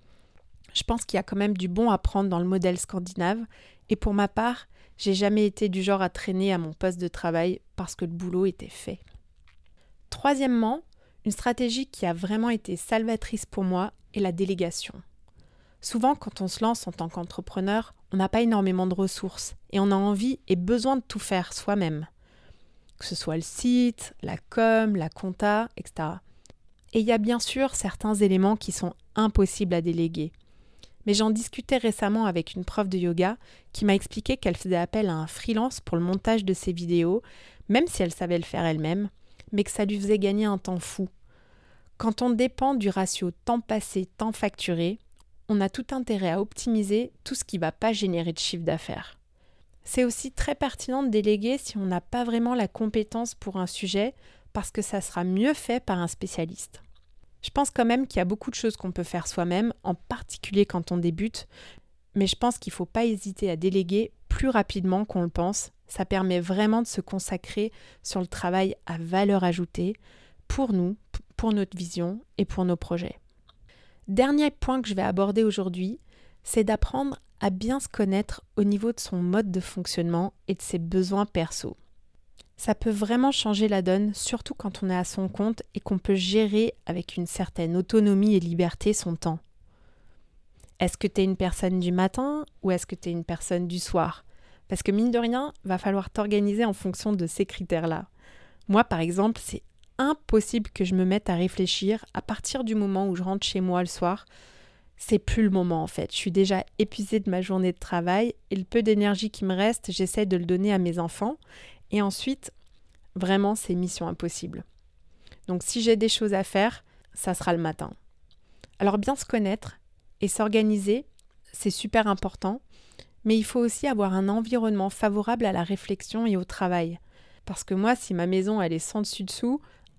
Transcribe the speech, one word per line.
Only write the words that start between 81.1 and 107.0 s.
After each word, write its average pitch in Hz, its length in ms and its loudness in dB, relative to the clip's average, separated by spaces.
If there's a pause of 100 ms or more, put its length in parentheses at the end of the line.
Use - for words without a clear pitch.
perso. - 500 -4 (800)
Ça - 200 0
peut - 160 0
vraiment 226 400 2
changer 214 360 2
la 202 140 2
donne, 196 320 2
surtout - 400 -6
quand - 300 -8
on 190 80 0
est 180 40 0
à 180 80 0
son 190 240 -4
compte 208 360 -2 (100)
et 208 60 -6
qu'on - 180 -2
peut 196 160 2
gérer 208 600 2 (100)
avec - 320 -6
une 175 80 -2
certaine 175 500 -2
autonomie 208 600 4
et 190 40 6
liberté 170 540 0
son 175 220 -2
temps. 160 240 -2 (1400)
Est-ce - 160 0
que - 120 -2
t'es 196 160 2
une 190 120 2
personne 185 440 0
du 175 120 0
matin 262 540 0 (160)
ou 196 80 0
est-ce 180 160 0
que - 80 -12
t'es - 160 -8
une 170 140 -4
personne 175 440 -2
du 175 120 -4
soir ? - 460 -2 (420)
Parce - 160 -6
que - 80 2
mine 220 180 4
de 233 80 2
rien, 247 360 0 (100)
va 185 160 -2
falloir 196 320 -2
t'organiser 208 520 2
en 214 100 2
fonction 196 400 -2
de 180 120 0
ces 190 220 0
critères-là. 165 600 -2 (600)
Moi, 208 160 6
par 175 160 0
exemple, 185 440 0
c'est - 200 -8 (340)
impossible 233 720 2
que - 160 -2
je 180 80 0
me 185 100 4
mette 196 280 2
à 180 40 2
réfléchir 185 800 0
à - 80 -6
partir - 420 -6
du 220 120 -2
moment 196 320 2
où 185 80 0
je 180 80 -4
rentre 190 220 -2
chez - 140 -2
moi 180 220 2
le 180 60 -2
soir. 180 380 -2 (720)
C'est - 220 2
plus - 220 2
le 214 80 6
moment 175 320 2
en 156 60 -4
fait. - 240 -6
Je - 60 -6
suis - 140 -2
déjà 190 320 4 (140)
épuisée 214 420 0